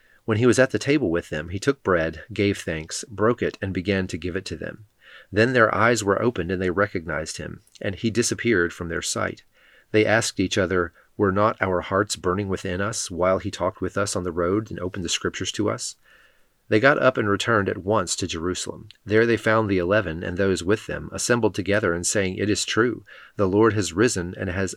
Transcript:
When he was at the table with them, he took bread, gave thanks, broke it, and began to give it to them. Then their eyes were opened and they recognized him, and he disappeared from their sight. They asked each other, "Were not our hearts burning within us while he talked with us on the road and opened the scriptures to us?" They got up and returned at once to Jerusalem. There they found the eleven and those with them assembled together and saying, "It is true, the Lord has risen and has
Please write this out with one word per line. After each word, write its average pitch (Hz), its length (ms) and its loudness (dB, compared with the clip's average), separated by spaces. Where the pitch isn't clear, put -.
When 110 120 0
he 117 80 4
was 113 120 6
at 131 140 6
the 107 80 0
table 139 320 0
with 85 180 -2
them, 80 200 -6
he 95 100 -6
took - 240 -2
bread, 80 480 0
gave 101 260 0
thanks, 80 520 -8
broke 107 320 0
it, - 200 -2
and 95 120 -2
began 92 340 0
to 90 100 -6
give 87 200 -6
it 92 80 -8
to 87 100 -10
them. 82 300 -10
Then 113 180 4
their 120 240 4
eyes 110 260 2
were 98 200 2
opened 95 280 0
and 92 120 -2
they 95 80 0
recognized 80 680 -2
him, 78 220 -10
and 98 140 -4
he 113 140 -2
disappeared 104 640 0
from 87 160 -10
their 82 140 -6
sight. - 420 -6
They 107 140 4
asked 110 340 2
each 92 180 0
other, 90 360 0
"Were 98 160 2
not 104 280 2
our 92 200 0
hearts 98 340 0
burning 95 320 -2
within 92 320 -4
us 104 320 -4
while 92 280 2
he 98 120 -8
talked - 300 -4
with 92 160 -4
us 101 180 -2
on 92 80 -4
the 87 80 -6
road 92 400 -2
and 95 80 -10
opened 92 240 -6
the 82 60 -4
scriptures - 440 -4
to 104 160 -2
us?" - 280 -6
They 110 100 4
got 135 200 4
up 131 180 2
and 110 120 0
returned 101 380 2
at 95 160 -4
once 95 320 0
to - 100 -4
Jerusalem. 87 640 -6
There 110 200 4
they 117 100 2
found 110 340 2
the 98 80 2
eleven 90 460 0
and 90 140 -6
those 95 260 2
with 101 240 0
them 73 240 -8
assembled 107 420 0
together 98 400 0
and 87 140 -2
saying, 95 300 0
"It 98 120 0
is 98 140 2
true, 113 400 0
the 98 140 2
Lord 104 240 6
has 92 180 -2
risen 92 460 0
and 98 120 -4
has 92 280 -2